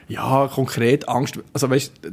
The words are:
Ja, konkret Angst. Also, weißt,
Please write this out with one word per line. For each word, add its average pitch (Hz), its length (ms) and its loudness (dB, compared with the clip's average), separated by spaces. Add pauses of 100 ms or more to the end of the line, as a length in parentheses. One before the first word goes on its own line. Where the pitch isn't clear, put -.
Ja, 135 400 0
konkret 131 600 0
Angst. 123 280 -2 (140)
Also, 135 180 0
weißt, 131 220 2 (220)